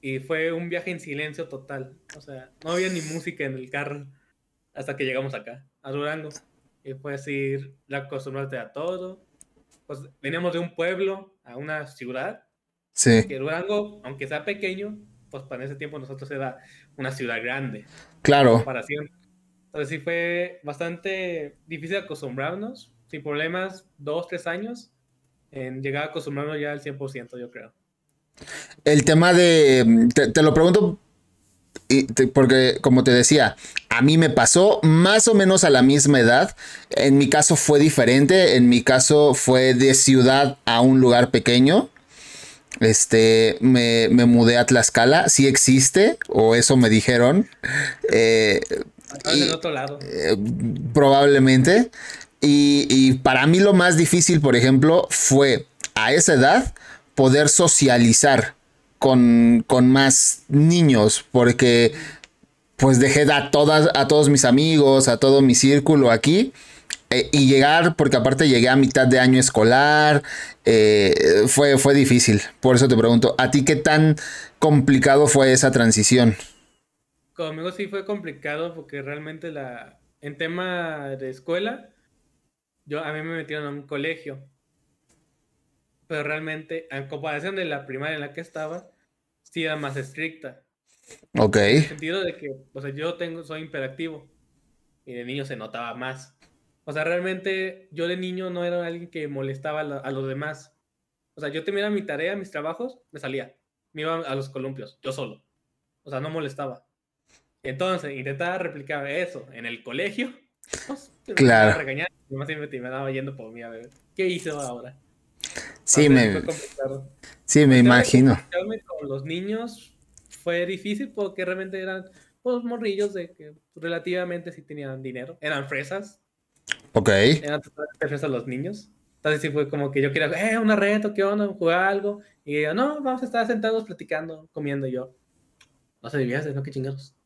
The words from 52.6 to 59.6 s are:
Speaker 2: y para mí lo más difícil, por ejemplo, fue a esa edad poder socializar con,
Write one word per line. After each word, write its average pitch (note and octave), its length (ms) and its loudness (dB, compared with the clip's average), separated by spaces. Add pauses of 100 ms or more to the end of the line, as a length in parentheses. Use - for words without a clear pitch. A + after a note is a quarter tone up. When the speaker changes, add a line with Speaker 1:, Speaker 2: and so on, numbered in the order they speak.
Speaker 2:
y C3 240 4
para C3 340 0
mí E3+ 120 4
lo G3+ 140 4
más F3+ 220 4
difícil, E3 460 2
por C3 160 4
ejemplo, C3+ 520 4
fue C3+ 580 2 (280)
a A2 160 0
esa E3 220 2
edad D3+ 420 2 (400)
poder C#3 320 4
socializar B2+ 1080 4 (440)
con, A#2+ 640 4